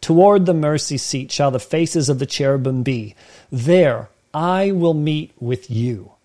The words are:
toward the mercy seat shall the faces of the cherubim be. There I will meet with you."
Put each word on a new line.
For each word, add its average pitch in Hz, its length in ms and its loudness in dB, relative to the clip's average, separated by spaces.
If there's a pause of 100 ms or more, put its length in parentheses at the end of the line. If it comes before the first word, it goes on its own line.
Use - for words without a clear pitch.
toward 190 460 4
the 180 80 2
mercy 151 420 -2
seat 135 360 -8
shall 143 180 0
the 127 80 -2
faces 160 500 -2
of 131 120 0
the 139 60 -4
cherubim 131 580 -2
be. 117 320 -6 (340)
There 135 580 2 (240)
I 185 380 0
will 170 240 2
meet 151 460 -4
with 123 280 -6
you." 113 440 -4 (120)